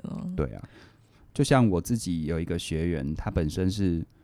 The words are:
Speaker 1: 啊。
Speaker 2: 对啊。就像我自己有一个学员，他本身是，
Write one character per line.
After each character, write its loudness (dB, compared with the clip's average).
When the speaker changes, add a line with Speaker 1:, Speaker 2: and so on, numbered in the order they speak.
Speaker 1:
啊。 -8
Speaker 2:
对 -2
啊。 -12
就 2
像 6
我 4
自 0
己 -2
有 0
一 -2
个 -2
学 -2
员， -2
他 -6
本 0
身 0
是， 0